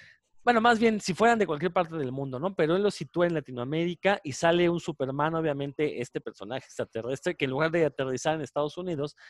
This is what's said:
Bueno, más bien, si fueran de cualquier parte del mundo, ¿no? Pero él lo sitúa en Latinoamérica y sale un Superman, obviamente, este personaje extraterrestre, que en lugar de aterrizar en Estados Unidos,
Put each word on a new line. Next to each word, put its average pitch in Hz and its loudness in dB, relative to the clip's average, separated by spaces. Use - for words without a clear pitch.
Bueno, 240 4
más 233 6
bien, 220 4
si - -2
fueran 226 4
de 202 2
cualquier 160 -2
parte 165 0
del 131 -4
mundo, 135 -6
¿no? 190 -4
Pero 160 4
él 196 2
lo 208 2
sitúa 170 0
en 170 0
Latinoamérica 160 -2
y 139 -6
sale 170 4
un 170 0
Superman, 147 -2
obviamente, 143 -2
este 131 -8
personaje 107 -10
extraterrestre, 127 -6
que - -4
en 131 -2
lugar 156 0
de 165 2
aterrizar 139 -2
en 160 -4
Estados 147 -4
Unidos, 160 -6